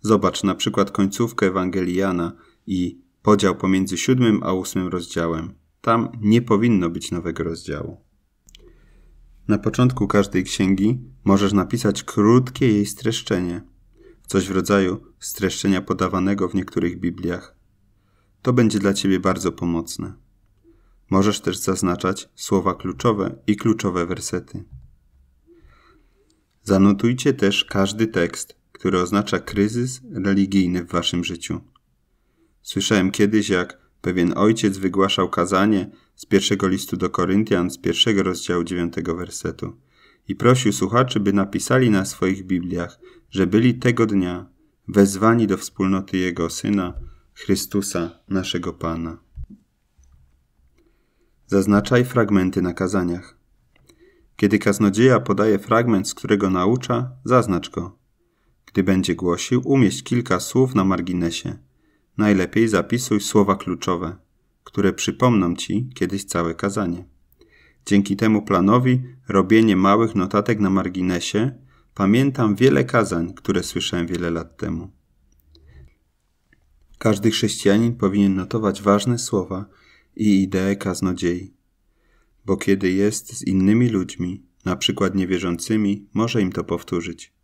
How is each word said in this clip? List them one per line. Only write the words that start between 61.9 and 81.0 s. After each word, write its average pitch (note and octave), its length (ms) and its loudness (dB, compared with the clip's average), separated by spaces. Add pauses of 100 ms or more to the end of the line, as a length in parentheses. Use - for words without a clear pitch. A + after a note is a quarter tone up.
Najlepiej G#2+ 500 2
zapisuj G#2+ 520 0
słowa G2+ 360 2
kluczowe, F2+ 600 -6 (480)
które G2 280 0
przypomną G2 640 0
ci A#2 380 -4
kiedyś G2 300 -4
całe E2+ 300 -4
kazanie. G2 500 -4 (800)
Dzięki G2+ 300 2
temu A2 260 2
planowi B2 600 4 (260)
robienie G2+ 480 4
małych G2+ 380 4
notatek G#2 460 0
na G2 100 2
marginesie F#2 800 0 (440)
pamiętam A#2 640 2
wiele C3 280 4
kazań, F2+ 500 -2
które F2+ 280 -2
słyszałem F2 440 -4
wiele F2 240 -4
lat E2 260 -8
temu. E2 340 -8 (2000)
Każdy G#2+ 320 2
chrześcijanin A2+ 640 2
powinien G2+ 380 2
notować G2 480 -2
ważne G#2 360 2
słowa F#2+ 480 -4 (500)
i G2+ 260 4
idee G2 360 0
kaznodziei, F2+ 760 -4 (920)